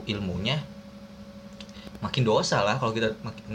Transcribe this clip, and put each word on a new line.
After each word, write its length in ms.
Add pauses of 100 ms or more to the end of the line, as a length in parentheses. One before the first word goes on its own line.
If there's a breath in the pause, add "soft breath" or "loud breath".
ilmunya, 520 (1400 loud breath)
makin 220
dosa 380
lah 160
kalau 140
kita 300
makin, 240 (100)